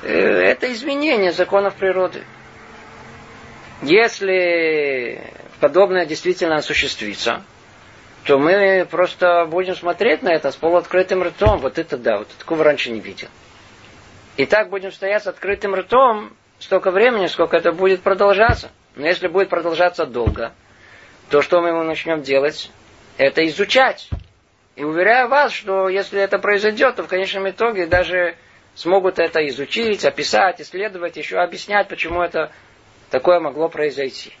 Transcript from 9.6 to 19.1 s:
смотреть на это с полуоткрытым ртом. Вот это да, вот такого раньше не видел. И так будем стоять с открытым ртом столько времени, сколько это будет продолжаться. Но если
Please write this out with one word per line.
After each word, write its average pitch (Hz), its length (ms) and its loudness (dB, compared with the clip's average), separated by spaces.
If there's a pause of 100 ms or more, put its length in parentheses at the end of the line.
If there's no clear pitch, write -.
смотреть 214 480 -2
на 208 60 0
это 151 220 0
с - 40 -12
полуоткрытым 180 680 0
ртом. 185 360 2
Вот 131 180 -4
это 160 200 -6
да, 117 200 0
вот 104 100 -8 (120)
такого 156 240 -2
раньше 143 260 2
не 113 100 -6
видел. 98 280 -16 (1080)
И 139 100 0
так 208 240 0
будем 190 220 -8
стоять 202 320 -4
с - 40 -6
открытым 196 480 -4
ртом 214 580 2 (260)
столько 190 320 0
времени, 208 360 2
сколько 165 280 0
это 165 160 2
будет 185 300 0
продолжаться. 202 680 2 (240)
Но 139 100 -8
если 175 220 -2